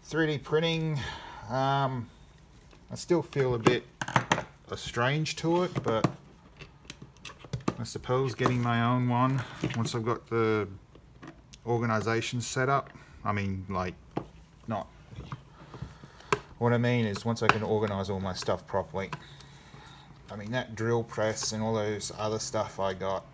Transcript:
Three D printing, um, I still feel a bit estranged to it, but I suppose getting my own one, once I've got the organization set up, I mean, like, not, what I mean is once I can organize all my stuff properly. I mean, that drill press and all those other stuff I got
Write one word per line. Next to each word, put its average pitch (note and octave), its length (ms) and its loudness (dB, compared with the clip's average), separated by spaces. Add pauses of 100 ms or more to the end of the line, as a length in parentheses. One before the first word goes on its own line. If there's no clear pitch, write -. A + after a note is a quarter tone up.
Three D#3 220 2
D D3+ 100 0
printing, D#3+ 600 2 (520)
um, C3 600 2 (800)
I A#2+ 60 -8
still E3+ 260 2
feel C3 340 2
a A#2 40 0
bit A#2 240 4 (880)
estranged C3+ 680 0
to E3+ 240 2
it, F3+ 200 -2
but A2+ 260 2 (1700)
I A#2 60 -6
suppose B2+ 500 0
getting B2 280 2
my A#2 240 2
own B2 240 2
one, B2+ 340 2 (320)
once A2+ 180 0
I've A#2 120 -2
got A#2 220 -2
the A2 420 2 (1000)
organization A2+ 720 2
set C3 280 0
up, C#3 220 2 (320)
I G2+ 80 0
mean, G2 380 -2
like, F#2 240 -2 (760)
not, G#2+ 200 -4 (1700)
what A#2+ 160 4
I A#2+ 40 4
mean A#2+ 280 4
is G2+ 200 -4
once A#2 180 0
I A2 40 2
can G#2+ 140 4
organize G#2 480 2
all F#2+ 100 0
my F#2+ 140 -2
stuff - 320 0
properly. F#2+ 460 -2 (1200)
I G2+ 40 -10
mean, G#2 160 -8
that A#2+ 240 -2
drill A#2 280 2
press A2 480 0
and A2 100 -2
all A2+ 140 2
those G#2 420 0
other G#2+ 220 0
stuff G2+ 400 -2
I F#2+ 140 2
got F#2+ 400 -2